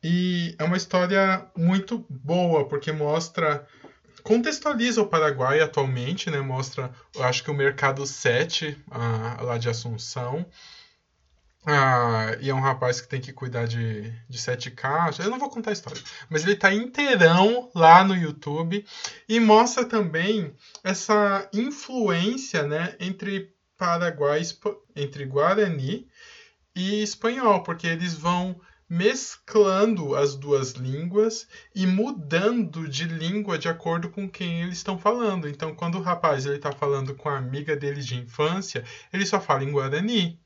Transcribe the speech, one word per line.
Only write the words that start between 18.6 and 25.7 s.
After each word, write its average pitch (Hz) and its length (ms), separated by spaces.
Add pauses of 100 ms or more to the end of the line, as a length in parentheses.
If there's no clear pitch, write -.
E 226 120
mostra 233 460
também 185 680 (300)
essa 196 680
influência, 214 1160
né, 160 320
entre 190 520 (260)
Paraguai, 165 640
espa-, 208 340 (200)
entre 143 300
Guarani 165 840 (680)